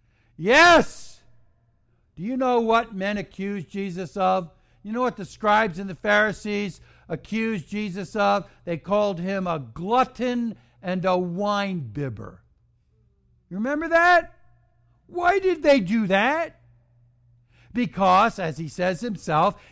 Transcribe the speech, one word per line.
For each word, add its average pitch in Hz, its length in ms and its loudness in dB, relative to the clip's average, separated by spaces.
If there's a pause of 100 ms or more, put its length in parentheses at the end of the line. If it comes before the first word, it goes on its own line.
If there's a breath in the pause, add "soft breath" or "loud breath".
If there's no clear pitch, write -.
(360)
Yes. 294 840 4 (960)
Do 160 80 -12
you 254 120 -4
know 254 240 2
what 226 340 0
men 196 220 -4
accused 196 540 -8
Jesus 190 480 -8
of? 185 320 0 (320)
You 208 100 -12
know 240 100 -4
what 247 140 -2
the 190 100 -12
scribes 208 520 0
and 196 120 -8
the 180 40 -10
Pharisees 208 840 -2 (260 soft breath)
accused 214 640 -6
Jesus 202 480 -8
of? 202 320 0 (160 soft breath)
They 170 140 -6
called 202 420 -2
him 190 260 -4
a 165 120 -4
glutton 233 960 -2 (260 soft breath)
and 185 220 -4
a 185 140 2
wine 190 600 -4
bibber. 113 640 -10 (1080)
You 175 80 -8
remember 294 300 -4
that? 339 460 4 (720)
Why 349 320 0
did 359 240 0
they 285 180 6
do 208 260 0
that? 254 540 0 (1120 soft breath)
Because, 196 640 2
as 160 180 -6
he 160 120 -10
says 180 340 -4
himself, 185 520 0 (180 soft breath)